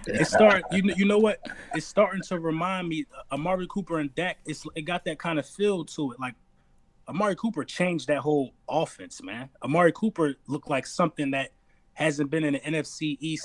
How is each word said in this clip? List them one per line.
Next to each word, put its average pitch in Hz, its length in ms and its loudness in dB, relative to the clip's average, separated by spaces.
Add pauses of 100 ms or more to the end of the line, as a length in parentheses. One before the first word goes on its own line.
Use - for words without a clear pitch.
It 156 180 2
started, 202 460 8
you 190 120 2
kn-, 196 140 2
you 196 60 2
know 208 160 4
what? 214 200 4 (360)
It's 160 100 -4
starting 190 440 2
to 180 100 -4
remind 170 480 -2
me, 160 260 -4
uh, - 200 -10
Amari 175 340 -2
Cooper 165 320 -4
and 143 160 -4
Dak, 165 300 -2
it's, 151 180 -8 (120)
it 165 80 -6
got 175 200 -4
that 160 160 -4
kind 165 180 -2
of 139 80 -2
feel 196 380 -2
to 143 300 -4
it. 117 60 -16
Like, 127 160 -6 (760)
Amari 190 260 0
Cooper 175 300 -4
changed 175 420 -2
that 147 120 2
whole 143 340 0 (160)
offense, 147 520 -4
man. 113 280 -10 (120)
Amari 165 300 6
Cooper 160 440 0 (120)
looked 147 220 -6
like 135 160 0
something 151 460 0
that 135 200 -4 (420)
hasn't 147 360 0
been 156 140 0
in 147 100 0
the 139 100 -4
N 156 120 -2
F 151 100 -2
C 151 340 -6
East 160 260 -4